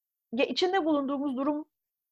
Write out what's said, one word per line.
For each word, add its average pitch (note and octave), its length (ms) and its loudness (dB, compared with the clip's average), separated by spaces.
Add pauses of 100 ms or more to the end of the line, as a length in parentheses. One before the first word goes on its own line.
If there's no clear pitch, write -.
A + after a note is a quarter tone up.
(340)
ge-, B3 120 2
içinde F4+ 380 0
bulunduğumuz C#4+ 520 0
durum D4 280 -2 (480)